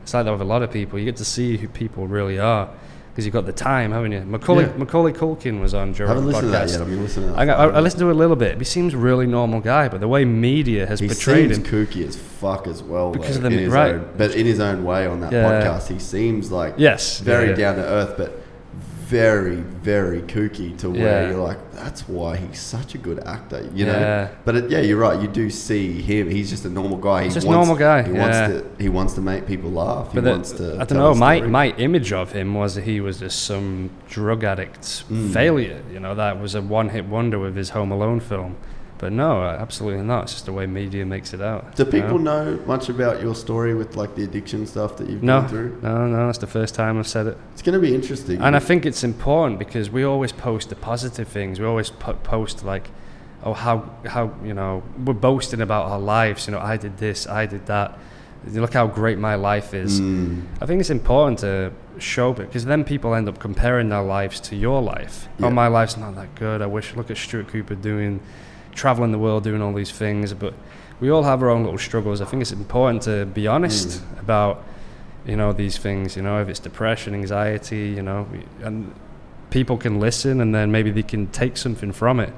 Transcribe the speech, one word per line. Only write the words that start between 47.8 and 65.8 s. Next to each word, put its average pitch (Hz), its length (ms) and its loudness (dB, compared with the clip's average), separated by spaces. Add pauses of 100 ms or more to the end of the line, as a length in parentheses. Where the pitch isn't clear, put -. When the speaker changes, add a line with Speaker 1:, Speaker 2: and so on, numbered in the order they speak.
Speaker 2:
interesting. 127 480 -2
Speaker 1:
And 143 140 6
I 143 40 8
think 170 260 4
it's 135 180 -2
important 127 560 2
because 104 320 -4
we 131 140 0
always 135 260 0
post 113 380 -4
the - 60 -8
positive 117 520 -6
things. 95 320 -6
We 107 60 -2
always 113 240 -2
po-, - 240 -8 (100)
post, 110 400 -2
like, 98 260 -4 (540)
oh, - 80 -2
how, 113 320 0 (220)
how, 117 260 -2 (140)
you 107 80 -6
know, 95 280 -4 (220)
we're 131 100 2
boasting 123 460 2
about 104 320 0
our 101 80 -2
lives. 104 480 2
You 104 60 -6
know, 98 80 -4
"I 107 160 -2
did 104 200 -8
this, 104 300 -4
I 107 200 -2
did 101 180 -8
that. 101 320 -2 (560)
Look 113 200 -2
how 120 140 4
great 107 320 0
my 107 160 0
life 101 380 0
is." 98 260 0
Speaker 2:
Mm. 92 440 0 (180)
Speaker 1:
I - 40 -4
think 175 140 2
it's 185 100 0
important 131 500 4
to 95 320 -2 (260)
show 127 340 0
it, 107 180 -6
'cause 120 140 -4
then 143 220 2
people 123 280 -2
end 110 140 2
up 95 120 -8
comparing 117 500 2
their 104 120 0
lives 98 380 -2
to - 160 -10
your 123 260 2
life. - 460 -6 (100)
Speaker 2:
Yeah. 120 100 0
Speaker 1:
"Oh, 120 40 2
my 120 160 4
life's 113 300 4